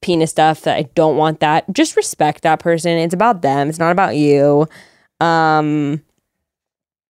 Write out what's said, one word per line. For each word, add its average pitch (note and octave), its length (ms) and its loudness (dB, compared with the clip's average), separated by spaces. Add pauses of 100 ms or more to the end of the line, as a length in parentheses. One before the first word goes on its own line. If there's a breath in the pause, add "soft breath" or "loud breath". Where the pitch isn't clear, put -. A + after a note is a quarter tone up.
penis D#3+ 300 -2
stuff. D#3 320 0
That C#3+ 160 -2
I - 40 -2 (120)
don't D#3 220 2
want D#3 240 0
that." D3+ 320 0
Just D#4 240 -2
respect - 460 -2
that E3 180 0
person. E3+ 380 -2
It's E3+ 160 -2
about G3+ 280 0
them. C#3+ 260 0
It's D#3+ 100 -6
not E3+ 140 0
about E3+ 240 0
you. D3 520 2 (520 soft breath)
Um, D#3 840 0 (1080)